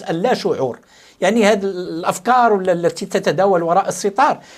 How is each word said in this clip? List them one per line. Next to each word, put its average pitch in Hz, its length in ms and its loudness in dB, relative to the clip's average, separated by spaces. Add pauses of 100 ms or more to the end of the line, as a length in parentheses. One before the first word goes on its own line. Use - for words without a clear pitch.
اللا 185 240 0
شعور. 135 460 -2 (420)
يعني 214 220 2
هاد 202 200 2
الأفكار 196 920 0
ولا 185 180 0
التي 170 340 -2
تتداول 185 580 0
وراء 175 240 2
الستار، 208 520 0 (180)